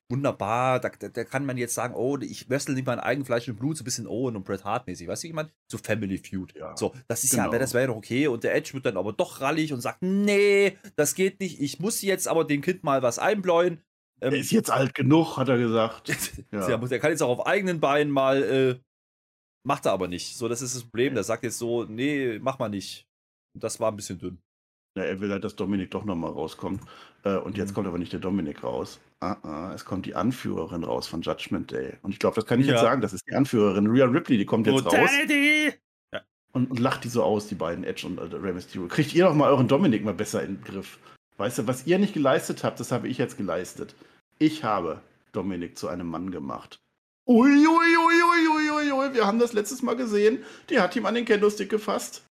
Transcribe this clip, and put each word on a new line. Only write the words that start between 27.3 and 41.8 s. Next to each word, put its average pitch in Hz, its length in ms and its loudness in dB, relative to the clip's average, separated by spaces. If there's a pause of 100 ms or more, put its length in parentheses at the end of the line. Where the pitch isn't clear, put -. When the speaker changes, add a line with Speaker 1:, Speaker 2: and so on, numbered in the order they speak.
Speaker 2:
und - 200 -4
jetzt 104 140 -4
Speaker 1:
Mhm. 101 60 -10
Speaker 2:
kommt 101 120 -2
aber 87 120 -4
nicht 87 140 -6
der 90 60 -4
Dominik 87 440 -4
raus. 64 360 -6 (200)
Ah, 90 240 -4
ah, 78 320 -10
es - 100 -14
kommt 92 220 -6
die - 80 -8
Anführerin 92 680 -2
raus 60 220 -4
von - 160 -8
Judgment - 480 -4
Day. 64 320 -8
Und 95 120 -6
ich - 60 -12
glaub, 98 140 2
das 110 140 -2
kann 123 120 2
ich 139 60 4
jetzt 131 120 4
Speaker 1:
Ja. 113 40 4
Speaker 2:
sagen. 120 200 4
Das 95 120 -2
ist - 140 -12
die - 80 -6
Anführerin 104 500 4
Rhea 123 200 6
Ripley, 127 340 4
die 101 60 2
kommt 110 200 2
jetzt 135 220 4
raus. - 60 4
Speaker 1:
Brutality! 294 800 4 (380)
Ja. 107 100 -8 (300)
Speaker 2:
Und, 127 200 0
und 123 80 -2
lacht 127 240 0
die 120 60 -8
so 117 120 0
aus, 104 240 2
die - 80 -10
beiden, 85 300 -4
Edge - 240 -8
und, 87 100 -8
äh, - 60 -8
Rey 90 300 -6
Mysterio. 90 340 -8
„Kriegt - 260 -2
ihr 170 120 6
doch 160 100 6
mal 135 160 6
euren 127 160 6
Dominik 135 360 4
mal 101 120 -2
besser 104 260 -4
in 90 140 -6
den - 80 -12
Griff. 98 340 -12 (400)
Weißt 101 220 -2
du, 110 80 -2
was 127 180 -4